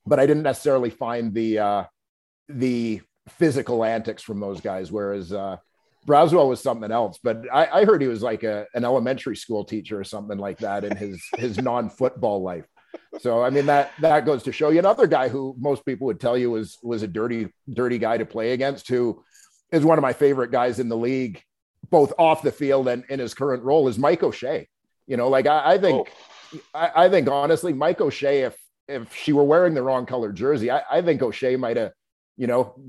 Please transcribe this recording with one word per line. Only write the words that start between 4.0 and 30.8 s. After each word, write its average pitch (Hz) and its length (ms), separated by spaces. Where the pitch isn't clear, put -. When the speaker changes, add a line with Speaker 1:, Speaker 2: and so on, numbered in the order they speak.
Speaker 1:
from 101 160
those 98 220
guys, 95 280
whereas, 101 440
uh, 98 240
Braswell 147 400
was 123 140
something 117 280
else. 110 320
But 113 220
I, 151 280
I 208 40
heard 196 160
he 135 60
was, 113 160
like, 113 200
a, 104 300
an 120 120
elementary 123 500
school 107 300
teacher 104 340
or 98 60
something 104 320
like 98 220
that 101 260
in 104 100
his, 98 260
his 110 220
<laughs> 113 40
non-football 120 800
life. 90 240
So, 120 240
I 127 60
mean, 139 160
that, 143 340
that 151 260
goes 143 180
to 147 100
show 151 160
you. 160 100
Another 208 260
guy 139 220
who 131 320
most 139 260
people 131 220
would 104 140
tell 123 160
you 123 120
was, 110 320
was 117 220
a 110 40
dirty, 110 420
dirty 123 260
guy 113 200
to 110 80
play 113 280
against, 139 340
who 123 340
is 156 100
one 160 140
of 151 40
my 131 120
favorite 131 380
guys 123 280
in 123 80
the 113 100
league, 123 460
both 147 280
off 156 240
the 147 120
field 135 340
and 123 220
in 139 100
his 120 140
current 131 300
role, 139 260
is 107 100
Mike 160 240
O'Shea. 143 460
You 131 100
know, 120 100
like, 135 180
I, 151 280
I 208 40
think, 156 300
Speaker 2:
Oh. - 520
Speaker 1:
I, 160 320
I 185 40
think, 160 200
honestly, 147 440
Mike 160 280
O'Shea, 143 400
if, 123 160
if 131 280
she - 180
were 143 100
wearing 165 320
the 131 80
wrong 131 240
colored 113 280
jersey, 120 360
I, 139 180